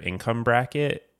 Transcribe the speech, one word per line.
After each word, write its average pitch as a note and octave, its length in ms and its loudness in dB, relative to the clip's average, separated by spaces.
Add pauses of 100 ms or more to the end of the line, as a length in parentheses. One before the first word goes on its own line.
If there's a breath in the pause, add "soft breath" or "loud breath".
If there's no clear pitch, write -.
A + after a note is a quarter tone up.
income G#2 420 -2
bracket, B2+ 640 0 (120)